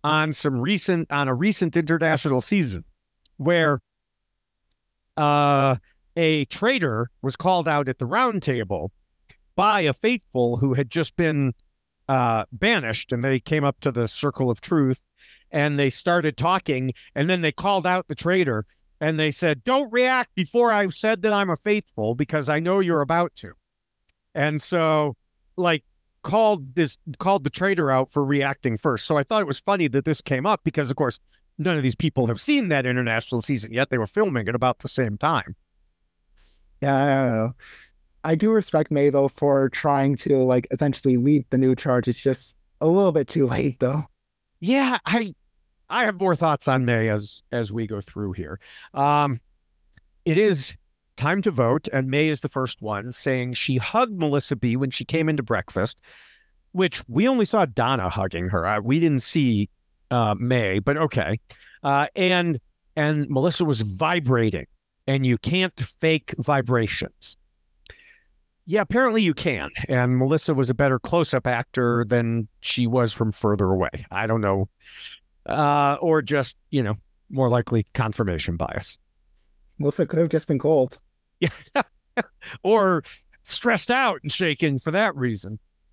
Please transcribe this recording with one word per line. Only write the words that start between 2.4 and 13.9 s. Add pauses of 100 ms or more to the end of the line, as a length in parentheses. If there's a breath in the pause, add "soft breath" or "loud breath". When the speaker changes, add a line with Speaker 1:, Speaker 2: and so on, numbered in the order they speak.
Speaker 1:
season (540)
where, (1400)
uh, (380)
a
traitor (120)
was
called
out
at
the
round
table (640 soft breath)
by
a
faithful
who
had
just
been, (540)
uh,
banished,
and
they
came
up
to